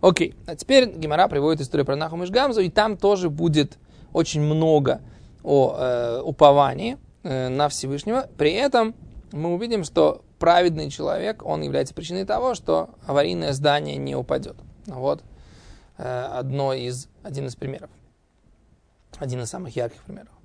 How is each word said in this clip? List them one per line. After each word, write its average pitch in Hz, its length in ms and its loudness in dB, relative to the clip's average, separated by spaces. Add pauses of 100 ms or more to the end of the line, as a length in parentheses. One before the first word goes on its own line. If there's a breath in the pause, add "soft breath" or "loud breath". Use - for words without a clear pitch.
Окей, 175 340 4 (120)
а 160 100 -10
теперь 254 340 4
Гемара 160 380 0
приводит 151 320 0
историю 139 260 0
про 139 80 0
Нахум 160 300 -6
Ишгамзу, 226 380 0
и 185 60 2
там 214 280 2
тоже 190 340 2
будет 151 480 0 (340 soft breath)
очень 160 280 0
много 151 640 2 (400 loud breath)
о, 139 360 4
э, 120 440 0
уповании, 143 760 4 (260)
э, 131 240 -4
на 139 200 0
Всевышнего. 143 600 -4 (100)
При 151 140 2
этом 233 420 0 (380)
мы 160 200 -4
увидим, 208 320 -4
что 151 380 2 (160)
праведный 170 500 4
человек, 156 560 -6
он 156 180 -4
является 139 300 -4
причиной 180 320 -8
того, 240 300 -2
что 165 360 -2 (160)
аварийное 156 460 0
здание 143 440 0
не 139 180 -6
упадет. 139 420 -6 (300)
Вот, 139 360 -6 (760 soft breath)
э, 127 340 -8
одно 135 400 -2
из, 127 360 -8 (140)
один 139 240 -8
из 123 100 -10
примеров. - 340 -12 (1300)
Один 127 240 -6
из 117 80 -8
самых 180 260 -12
ярких 120 280 -8
примеров. - 260 -18 (140)